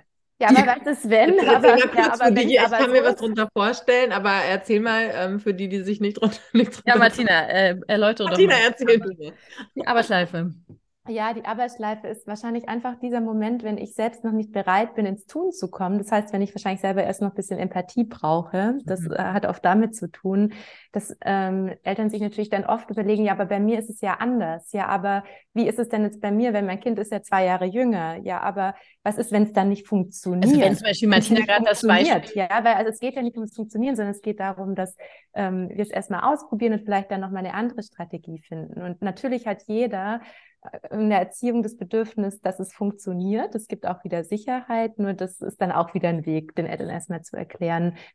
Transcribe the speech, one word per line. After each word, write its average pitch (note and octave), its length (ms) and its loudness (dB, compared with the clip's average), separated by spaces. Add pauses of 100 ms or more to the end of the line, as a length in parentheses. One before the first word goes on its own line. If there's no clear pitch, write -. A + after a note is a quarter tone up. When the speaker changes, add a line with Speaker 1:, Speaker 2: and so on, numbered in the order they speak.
(380)
Speaker 1:
Ja, G3 120 4
aber C4 100 10
Speaker 2:
Die C#4 60 4
Speaker 1:
was C4+ 320 0
ist, A#3 100 -6
wenn? A#3 320 6
Speaker 3:
Jetzt D#4+ 80 4
Speaker 1:
Aber, B3+ 260 8
Speaker 3:
erzähl B3 120 6
mal - 100 -8
Speaker 1:
ja, A#3 60 6
Speaker 3:
kurz, A3+ 180 2
Speaker 1:
aber B3 60 4
Speaker 3:
wie G#3+ 100 6
Speaker 1:
wenn, A#3 120 2
Speaker 3:
die, B3 100 6
ich G#3+ 60 6
Speaker 1:
aber A3+ 120 0
Speaker 3:
kann B3 140 2
mir B3+ 120 6
Speaker 1:
so - 20 2
Speaker 3:
was B3 120 2
drunter A3 380 -2
vorstellen, B3 580 2
aber G3 200 0
erzähl G3 480 0
mal, A3+ 340 0
ähm, F#3+ 260 -2
für G#3 140 -2
die, F#3+ 140 -6
die F#3+ 140 -4
sich G3+ 180 -4
nicht G#3 200 -2
drunter, A3 260 0
<laughs> - 60 -6
nicht A3+ 220 4
drunter - 120 -18
Speaker 2:
Ja, A#3+ 100 6
Martina, A3+ 520 4
äh, F#3 380 2
erläutere G#3+ 420 2
doch F3+ 80 0
Speaker 3:
Martina, F#3+ 180 8
Speaker 2:
mal. A#3+ 120 6
Speaker 3:
erzähl A#3 340 4
du F#3+ 140 -6
mir. D#3+ 180 -12 (420)
Speaker 2:
Die - 120 -6
Aber-Schleife. F3+ 640 0 (580)
Speaker 1:
Ja, A3 260 -4
die G#3+ 100 -10
Aber-Schleife A3 640 -6
ist A3 180 -12
wahrscheinlich A#3 420 -8
einfach A#3+ 300 -8
dieser A#3+ 220 -4
Moment, A3+ 420 -2
wenn G#3+ 160 -6
ich - 160 -12
selbst A#3 300 -6
noch A3+ 80 -2
nicht G#3+ 180 -2
bereit G3+ 460 0
bin, G#3+ 100 0
ins G3 200 -8
Tun E4+ 260 -4
zu F#3 180 -8
kommen. F#3+ 280 -2
Das G#3 120 -6
heißt, G#3 220 0
wenn G3 100 -2
ich G3+ 100 -4
wahrscheinlich G3 280 -6
selber F#3+ 240 0
erst F#3+ 160 -4
noch G3+ 80 -2
ein G3 60 -8
bisschen F#3+ 260 -6
Empathie F#3 420 -4
brauche, F#3 840 -2
das, F#3 180 -4
Speaker 2:
Mhm. D#3+ 100 -6
Speaker 1:
äh, - 60 -4
hat F#3+ 280 -2
oft - 180 -4
damit A3 300 4
zu E3+ 160 -10
tun, G3+ 420 0 (380)
dass, - 340 -8
ähm, F#3+ 480 -2 (120)
Eltern G#3+ 260 -2
sich G#3+ 100 -4
natürlich G#3 300 -4
dann G3+ 140 -2
oft - 260 -2
überlegen, G#3+ 340 0
„Ja, G3+ 100 2
aber G3+ 120 -2
bei G3 140 -2
mir G#3+ 180 2
ist A3+ 100 -8
es - 120 -16
ja F#3+ 140 -2
anders. G3+ 580 -4
Ja, G3+ 160 -4
aber G3 340 -2 (320)
wie A#3 140 0
ist - 100 -2
es G3 100 -4
denn G#3+ 140 -2
jetzt G#3 180 -4
bei G3+ 120 -2
mir, A3+ 200 2
wenn G3+ 140 -2
mein F#3+ 140 -6
Kind A#3 180 -2
ist G#3 140 -6
ja G3+ 100 -6
zwei F#3+ 220 2
Jahre F#3 220 0
jünger? F#3 500 0
Ja, F#3+ 240 -6
aber F#3+ 340 -4 (300)
was G#3 120 -2
ist, - 140 -6
wenn's G#3 220 2
dann G3 160 2
nicht G3+ 180 -2
funktioniert?“ F#3 580 -2
Speaker 2:
Also C#4 160 6
wenn G3 160 4
zum - 100 -2
Beispiel - 220 2
Speaker 1:
Wenn's G#3 220 6
Speaker 2:
Martina A3+ 100 6
Speaker 1:
nicht A3 60 0
Speaker 2:
gerade G#3 200 4
das G#3 160 4
Speaker 1:
funktioniert, G#3+ 420 4
Speaker 2:
Beispiel - 260 -4
Speaker 1:
ja, G#3+ 140 0
weil A#3 100 6
also A3 160 0
es A3 80 -8
geht B3+ 160 -4
ja C4+ 80 -4
nicht A#3+ 140 -4
ums A3 180 -8
Funktionieren, A3 400 -4
sondern G#3 180 -4
es G3+ 100 -14
geht G#3 180 -6
darum, F#3+ 340 -6
dass, F#3 220 -6 (380)
ähm, F#3 340 -4
wir G3+ 160 -6
es G#3 60 -8
erstmal G3 420 -2
ausprobieren A#3 400 -2
und G#3+ 120 -4
vielleicht G3 280 -2
dann F#3+ 80 -4
noch F#3+ 100 -8
mal F#3+ 80 -6
eine F#3 160 -8
andere A3+ 300 -6
Strategie E3 560 -14
finden. D#3+ 420 -12
Und F3+ 200 -10
natürlich A#3+ 440 -6
hat G3+ 220 -6
jeder, G#3+ 520 -4 (520)
äh, - 220 -14
in G#3+ 160 0
der G#3 100 4
Erziehung A#3 420 -2
das A3 140 -8
Bedürfnis, G#3+ 640 -4
dass F#3+ 200 -4
es G3 120 -10
funktioniert. G3+ 800 -4
Es G#3+ 140 -8
gibt - 180 -10
auch F3+ 180 -6
wieder E3+ 200 -6
Sicherheit, A3+ 760 -4
nur G3 140 -2
das F#3 280 -8
ist - 200 -10
dann F3+ 120 -2
auch E3+ 220 -2
wieder - 140 0
ein E3 180 -2
Weg, D#3 280 -4
den E3 120 -4
Eltern E3 220 -8
erstmal E3+ 340 -8
zu - 140 -16
erklären, E3+ 600 -4 (180)